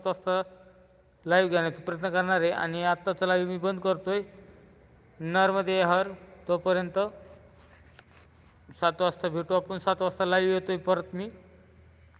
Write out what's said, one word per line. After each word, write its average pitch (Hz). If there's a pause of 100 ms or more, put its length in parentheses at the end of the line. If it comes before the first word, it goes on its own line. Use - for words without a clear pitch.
वाजता 185 (840)
लाईव्ह 180
घेण्याचा 165
प्रयत्न 170
करणार 180
आहे 170
आणि 165
आत्ताचा 175
लाईव्ह 180
मी 185
बंद 185
करतोय. 190 (1000)
नर्मदे 190
हर. 180 (380)
तोपर्यंत 180 (1800)
सात 170
वाजता 180
भेटू 165
आपण. 185
सात 190
वाजता 185
लाईव्ह 185
येतोय 185
परत 175 (100)
मी 190 (880)